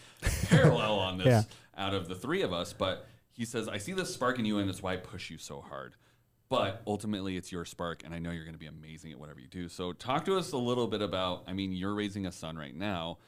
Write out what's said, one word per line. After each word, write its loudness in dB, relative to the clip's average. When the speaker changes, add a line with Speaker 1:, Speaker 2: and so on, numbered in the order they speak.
Speaker 1:
<laughs> -
parallel 8
on 0
this 2
Speaker 2:
Yeah. 10
Speaker 1:
out 0
of 0
the -6
three 0
of 0
us. -2
But 0
he -6
says, -2
"I -4
see -6
this -2
spark 2
in 2
you, 4
and 2
it's -4
why 0
I 0
push -10
you -12
so -10
hard. -12
But 0
ultimately, -2
it's -8
your -6
spark, -6
and -10
I -6
know -4
you're -6
gonna -12
be -14
amazing -14
at -16
whatever -16
you -20
do." -8
So -4
talk -2
to 4
us -2
a 0
little 2
bit -2
about, 0
I -6
mean, 0
you're -2
raising -2
a -4
son -8
right -10
now. -2